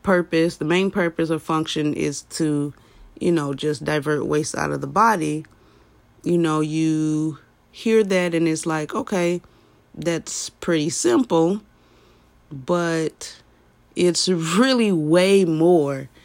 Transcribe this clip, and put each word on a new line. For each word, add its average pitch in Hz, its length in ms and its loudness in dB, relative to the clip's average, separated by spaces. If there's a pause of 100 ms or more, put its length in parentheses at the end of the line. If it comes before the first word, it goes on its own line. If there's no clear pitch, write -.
purpose, 170 560 0
the 151 80 -6
main 185 240 2
purpose 170 400 -2
or 160 80 0
function 156 560 -2
is 147 300 -4
to, 147 500 -4 (460)
you 180 120 0
know, 147 220 0
just 147 300 -4
divert 151 420 -2
waste 151 300 -2
out 151 160 -4
of 143 100 -6
the 139 60 -8
body, 156 580 0 (800)
you 175 160 0
know, 156 220 0
you 156 760 0 (340)
hear 220 320 2
that 185 300 0
and 165 140 2
it's 160 180 -2
like, 156 300 -4
"Okay, 175 460 -2 (520)
that's - 560 -6
pretty 160 400 -2
simple," 208 720 2 (920)
but 165 920 -4 (540)
it's 175 320 2
really 202 640 2
way 180 540 4
more, 156 640 2 (160)